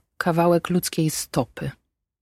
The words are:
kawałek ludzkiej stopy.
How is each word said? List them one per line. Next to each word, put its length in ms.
kawałek 540
ludzkiej 400
stopy. 600